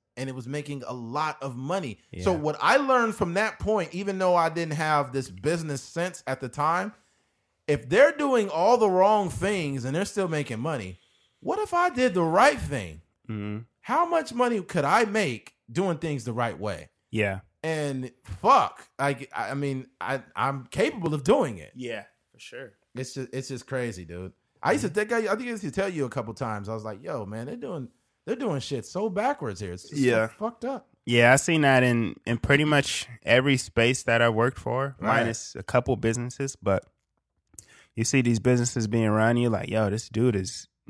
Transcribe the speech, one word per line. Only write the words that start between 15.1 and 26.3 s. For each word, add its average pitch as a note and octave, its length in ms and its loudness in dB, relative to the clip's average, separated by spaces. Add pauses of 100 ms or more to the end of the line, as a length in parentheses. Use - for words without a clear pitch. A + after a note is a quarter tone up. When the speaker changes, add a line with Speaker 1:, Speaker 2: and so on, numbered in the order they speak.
Speaker 1:
doing E3+ 280 0
things D3 260 -4
the B2 80 -4
right A2+ 260 -2
way? F2 300 -6 (220)
Speaker 2:
Yeah. G2+ 300 0 (220)
Speaker 1:
And C#3+ 480 -4 (300)
fuck, G#3 460 4 (120)
I, C3+ 360 -2
I A2+ 200 -4
mean, C#3 340 -6 (120)
I, B2 220 -4 (140)
I'm C3 340 -2
capable F#3+ 420 -2
of C#3+ 120 -4
doing F3 340 2
it. C#2+ 160 -16
Speaker 2:
Yeah, A#2 300 -10 (280)
for - 60 -20
sure. B2 340 -18 (220)
Speaker 1:
It's B2+ 200 -10
just, B2+ 200 -10
it's C3 140 -8
just C3 180 -10
crazy, A#2 380 -6
dude. F2+ 280 -12 (300)
I E3 100 2
used B3+ 120 0
to F#3+ 60 -2
Speaker 2:
Mm-hmm. D3+ 40 -10 (160)
Speaker 1:
think, - 20 0
I, A3 200 0
I G#3+ 40 2
think B3 120 -8
I - 40 -6
used G#3+ 120 -8
to D3+ 60 -4
tell G3 180 -2
you D#3+ 160 -4
a B2 40 -4
couple A2+ 260 -6